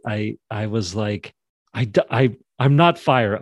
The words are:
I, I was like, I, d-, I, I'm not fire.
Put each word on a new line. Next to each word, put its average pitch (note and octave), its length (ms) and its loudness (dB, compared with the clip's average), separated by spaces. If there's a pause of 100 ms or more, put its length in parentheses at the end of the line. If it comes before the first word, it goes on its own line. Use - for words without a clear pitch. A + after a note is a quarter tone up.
I, G#2+ 320 -6 (120)
I A2 160 -4
was G#2 280 -4
like, G#2 400 -4 (400)
I, A#2+ 100 -2
d-, G#2 240 2
I, B2+ 280 2 (220)
I'm C#3 180 2
not E3+ 220 4
fire. A#2 420 0